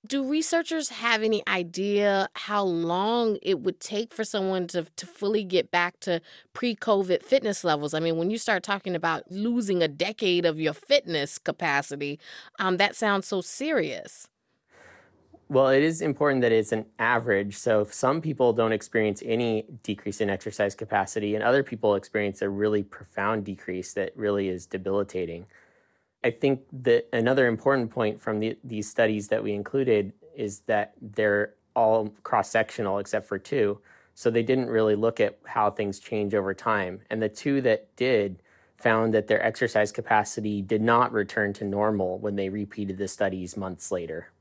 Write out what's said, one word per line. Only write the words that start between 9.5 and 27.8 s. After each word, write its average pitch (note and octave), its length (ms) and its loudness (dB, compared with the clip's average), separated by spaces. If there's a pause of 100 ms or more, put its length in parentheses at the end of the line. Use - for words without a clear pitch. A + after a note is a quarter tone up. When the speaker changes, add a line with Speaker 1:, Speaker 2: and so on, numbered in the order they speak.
Speaker 1:
a D#3+ 60 4
decade F3 580 0
of D#3 140 2
your D#3 140 0
fitness E3+ 680 0
capacity, C#3+ 800 -2 (400)
um, F#3 180 0
that G3+ 180 2
sounds G3+ 300 0
so F#3+ 160 -2
serious. F#3 840 -2 (1200)
Speaker 2:
Well, C3+ 180 6
it C#3 120 6
is D#3+ 220 0
important C#3 400 2
that A#2 80 4
it's A2 200 4
an A2 140 -2 (140)
average. A2+ 580 0
So A2 240 2
if G#2 100 -4
some C#3+ 300 0
people B2+ 320 2
don't A2+ 180 2
experience G#2+ 540 0
any A2+ 400 0 (160)
decrease G#2 400 -6
in G#2 80 0
exercise G2+ 460 -2
capacity G#2 580 -2
and G#2+ 100 -2
other B2+ 200 4
people G#2+ 320 0
experience G2+ 480 -4
a G2 60 0
really G#2 340 0
profound G2+ 640 -4
decrease F#2 480 -8
that F#2+ 220 -4
really G2+ 320 0
is F2+ 200 -6
debilitating. F#2 800 -4 (760)
I B2 60 2
think C3+ 320 0 (220)
that A#2+ 300 4
another B2 340 4
important A#2+ 420 2